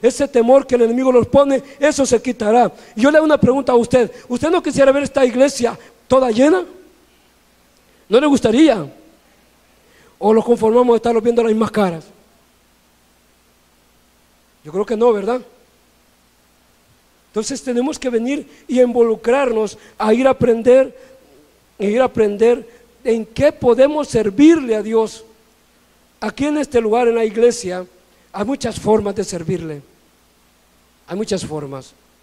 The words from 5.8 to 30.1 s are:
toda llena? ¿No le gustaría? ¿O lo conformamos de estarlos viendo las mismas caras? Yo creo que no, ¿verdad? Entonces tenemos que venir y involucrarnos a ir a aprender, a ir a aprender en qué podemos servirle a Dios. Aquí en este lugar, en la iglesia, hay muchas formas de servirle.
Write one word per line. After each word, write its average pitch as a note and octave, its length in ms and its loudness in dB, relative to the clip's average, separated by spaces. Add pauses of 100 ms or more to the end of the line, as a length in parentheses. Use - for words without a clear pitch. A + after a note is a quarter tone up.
toda B3+ 240 2
llena? D#4 340 2 (1400)
¿No A3 100 2
le D4+ 60 4
gustaría? A#3+ 680 2 (1300)
¿O G#3 160 0
lo A3 100 2
conformamos A#3 520 2
de - 20 2
estarlos A#3 240 -2
viendo A#3 220 0
las A3+ 80 0
mismas A3 180 -2
caras? F3 360 -4 (2500)
Yo D3+ 60 -18
creo G3 160 -4
que A3+ 100 -4
no, A#3 160 2
¿verdad? G#3+ 280 -6 (1900)
Entonces A3 340 -8
tenemos B3+ 380 -4
que C4 100 -8
venir A#3+ 580 -6
y B3+ 140 2
involucrarnos A#3 960 0 (180)
a G#3+ 160 -2
ir B3 140 2
a C4 60 4
aprender, B3 680 2 (840)
a G#3 40 -6
ir G#3 180 0
a B3+ 40 2
aprender A3+ 640 0 (360)
en A3+ 240 -2
qué C#4+ 240 0
podemos C#4 560 0
servirle A#3+ 680 2
a G#3+ 60 -2
Dios. A3 440 -4 (1000)
Aquí G#3+ 220 -6
en D4+ 140 -4
este B3 200 -4
lugar, A#3 280 0
en A#3 80 0
la A3+ 100 -2
iglesia, A3 580 -2 (480)
hay G3 140 -8
muchas B3+ 340 -6
formas G#3 360 0
de G#3 80 -4
servirle. E3 580 -8 (1300)